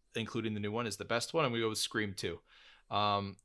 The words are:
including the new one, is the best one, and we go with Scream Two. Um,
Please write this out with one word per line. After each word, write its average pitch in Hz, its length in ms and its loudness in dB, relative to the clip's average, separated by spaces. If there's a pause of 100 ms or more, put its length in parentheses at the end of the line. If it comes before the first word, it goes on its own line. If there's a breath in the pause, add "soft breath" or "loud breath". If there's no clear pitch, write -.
(160)
including 110 380 -2
the 104 60 -4
new 104 120 -2
one, 117 160 -2
is 101 100 -4
the 98 80 -8
best 117 280 0
one, 160 120 4
and 120 80 2
we 117 60 2
go 113 100 2
with 107 80 -2
Scream 107 360 0
Two. 87 260 -4 (500 loud breath)
Um, 101 560 2